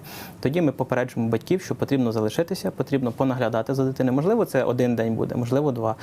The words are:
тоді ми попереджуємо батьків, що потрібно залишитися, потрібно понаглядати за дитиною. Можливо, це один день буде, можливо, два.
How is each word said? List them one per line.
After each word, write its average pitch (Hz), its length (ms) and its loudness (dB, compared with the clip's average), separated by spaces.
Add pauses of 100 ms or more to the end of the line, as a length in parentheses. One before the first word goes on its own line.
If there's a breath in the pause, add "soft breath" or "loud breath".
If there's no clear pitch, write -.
(400 loud breath)
тоді 151 220 0
ми 143 100 4
попереджуємо 123 600 0
батьків, 175 300 0
що - 140 -4
потрібно 120 360 0
залишитися, 113 600 -2
потрібно 127 400 -2
понаглядати 123 600 0
за 135 120 2
дитиною. 131 300 0
Можливо, 185 300 2
це 127 180 0
один 123 320 2
день 113 200 0
буде, - 200 -2
можливо, 131 360 2
два. 110 320 0